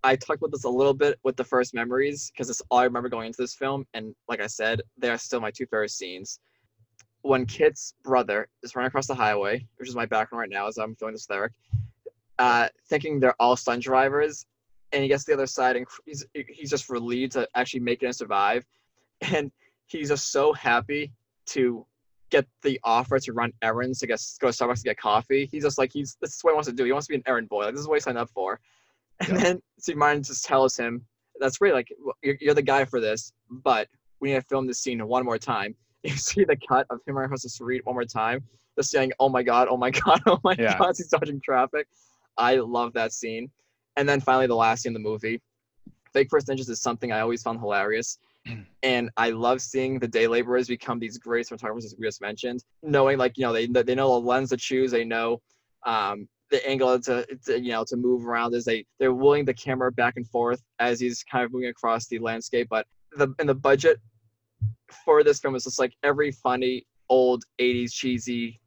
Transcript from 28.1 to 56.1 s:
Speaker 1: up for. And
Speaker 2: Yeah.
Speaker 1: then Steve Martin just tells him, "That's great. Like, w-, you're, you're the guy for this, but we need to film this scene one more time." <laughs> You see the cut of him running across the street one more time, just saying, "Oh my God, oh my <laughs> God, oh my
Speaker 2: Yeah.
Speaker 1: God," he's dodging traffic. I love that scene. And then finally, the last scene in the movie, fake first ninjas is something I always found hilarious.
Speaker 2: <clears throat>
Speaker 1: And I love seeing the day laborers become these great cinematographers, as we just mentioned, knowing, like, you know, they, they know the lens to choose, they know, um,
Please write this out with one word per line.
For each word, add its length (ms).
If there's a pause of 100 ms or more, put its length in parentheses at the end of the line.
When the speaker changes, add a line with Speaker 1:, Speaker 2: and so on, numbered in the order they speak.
Speaker 1:
up 120
for. 300 (640)
And 140
Speaker 2:
Yeah. 80
Speaker 1:
then 180 (180)
Steve 180
Martin 240
just 240
tells 320
him, 260 (360)
"That's 180
great. 160
Like, 140 (100)
w-, 240
you're, 180
you're 140
the 80
guy 240
for 160
this, 320 (160)
but 380 (320)
we 100
need 60
to 80
film 240
this 120
scene 280
one 180
more 140
time." 400
<laughs> 240
You 120
see 300
the 100
cut 360
of 160
him 80
running 100
across 160
the 80
street 340
one 120
more 100
time, 380 (340)
just 140
saying, 280
"Oh 80
my 140
God, 300
oh 60
my 120
<laughs> 160
God, 220
oh 160
my 160
Speaker 2:
Yeah. 180
Speaker 1:
God," 180
he's 120
dodging 340
traffic. 460 (500)
I 200
love 360
that 180
scene. 380 (460)
And 120
then 140
finally, 240
the 100
last 280
scene 80
in 100
the 80
movie, 320 (720)
fake 160
first 180
ninjas 220
is 100
something 320
I 100
always 200
found 180
hilarious. 600 (260)
Speaker 2:
<clears throat> 120 (260)
Speaker 1:
And 340
I 140
love 300
seeing 360
the 100
day 200
laborers 400
become 320
these 180
great 300
cinematographers, 380
as 120
we 80
just 160
mentioned, 420 (200)
knowing, 340
like, 180
you 80
know, 80
they, 140
they 300
know 140 (120)
the 60
lens 240
to 60
choose, 340
they 120
know, 380 (460)
um, 420 (220)